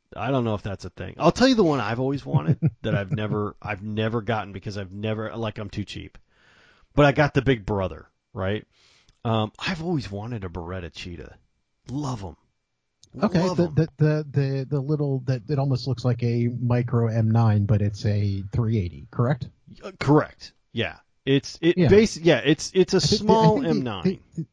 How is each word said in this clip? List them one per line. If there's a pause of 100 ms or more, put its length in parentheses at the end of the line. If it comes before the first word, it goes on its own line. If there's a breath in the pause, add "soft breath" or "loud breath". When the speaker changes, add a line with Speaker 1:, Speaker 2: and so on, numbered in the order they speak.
(160)
Speaker 1:
I
don't
know
if
that's
a
thing.
I'll
tell
you
the
one
I've
always
wanted (120)
Speaker 2:
<laughs>
Speaker 1:
that
I've
never,
I've
never
gotten
because
I've
never,
like,
I'm
too
cheap. (800 soft breath)
But
I
got
the
Big
Brother, (240)
right? (580 soft breath)
Um,
I've
always
wanted
a
Beretta
Cheetah. (520)
Love
'em. (840)
Speaker 2:
Okay,
Speaker 1:
Love
Speaker 2:
the,
Speaker 1:
'em.
Speaker 2:
the, (100)
the,
the,
the
little,
that,
it
almost
looks
like
a
micro
M
nine,
but
it's
a (100)
three
eighty,
correct? (360)
Speaker 1:
Uh,
correct. (180)
Yeah. (300)
It's,
it
Speaker 2:
Yeah.
Speaker 1:
basi-,
yeah,
it's,
it's
a
Speaker 2:
I
think
the,
Speaker 1:
small
Speaker 2:
I
think
the,
Speaker 1:
M
nine. (140)
Speaker 2:
the,